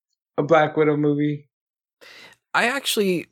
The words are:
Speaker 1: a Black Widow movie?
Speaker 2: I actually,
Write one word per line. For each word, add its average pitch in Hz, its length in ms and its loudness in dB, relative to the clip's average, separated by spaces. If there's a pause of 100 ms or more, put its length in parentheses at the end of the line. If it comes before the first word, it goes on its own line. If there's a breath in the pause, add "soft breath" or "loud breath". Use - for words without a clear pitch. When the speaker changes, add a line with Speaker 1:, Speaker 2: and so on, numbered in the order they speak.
(380)
Speaker 1:
a 151 60 -2
Black 151 340 2
Widow 151 180 2
movie? 147 540 -2 (1040 loud breath)
Speaker 2:
I 185 140 0
actually, 208 640 -2